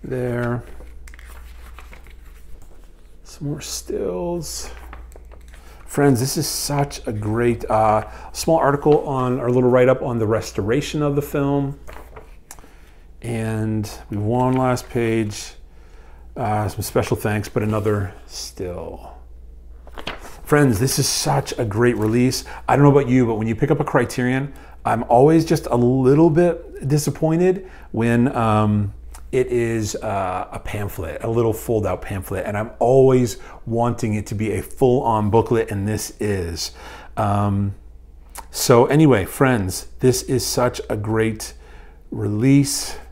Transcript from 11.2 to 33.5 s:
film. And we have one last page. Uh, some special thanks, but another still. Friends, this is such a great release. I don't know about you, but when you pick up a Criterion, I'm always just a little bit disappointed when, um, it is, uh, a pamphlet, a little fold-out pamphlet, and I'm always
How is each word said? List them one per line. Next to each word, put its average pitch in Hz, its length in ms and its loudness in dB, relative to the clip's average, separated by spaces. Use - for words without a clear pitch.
film. 143 560 -2
And 110 680 -4
we 104 80 -6
have 104 80 -4
one 127 300 2
last 127 340 0
page. 113 640 -2
Uh, 107 320 -2
some - 140 -6
special 120 340 -2
thanks, 104 360 -4
but 107 120 -2
another 104 520 -2
still. - 920 -12
Friends, 139 360 4
this 135 180 0
is 135 80 2
such - 520 -2
a 127 80 0
great 117 320 2
release. 120 460 2
I 127 80 2
don't 143 120 8
know 143 40 10
about 139 160 6
you, 123 200 4
but 113 80 0
when 107 120 -2
you 113 80 0
pick 139 160 0
up 147 100 2
a 151 40 0
Criterion, 131 720 0
I'm 113 240 0
always 156 340 6
just - 220 0
a 120 100 0
little 131 540 4
bit 165 580 0
disappointed 160 800 0
when, 117 440 2
um, 107 600 2
it 127 180 0
is, 117 480 -2
uh, 98 540 -4
a 117 80 -10
pamphlet, 101 640 -8
a 110 60 -4
little 113 240 2
fold-out 104 480 -2
pamphlet, 95 460 -6
and 104 100 -4
I'm 113 220 -4
always 127 580 6